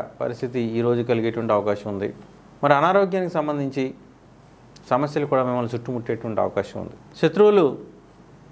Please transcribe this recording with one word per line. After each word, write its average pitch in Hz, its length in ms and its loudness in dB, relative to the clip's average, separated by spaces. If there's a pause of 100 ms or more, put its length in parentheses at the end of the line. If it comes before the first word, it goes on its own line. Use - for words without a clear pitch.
(220)
పరిస్థితి 123 420 -4 (160)
ఈరోజు 120 320 2
కలిగేటువంటి 113 460 0
అవకాశం 104 360 -2
ఉంది. 101 160 -4 (540)
మరి 143 160 6
అనారోగ్యానికి 185 580 2
సంబంధించి 143 480 -2 (1040)
సమస్యలు 143 400 0
కూడా 131 180 4
మిమ్మల్ని 123 260 -2
చుట్టుముట్టేటువంటి 117 680 -6
అవకాశం - 380 -4
ఉంది. - 140 -12 (240)
శత్రువులు, 196 440 6 (880)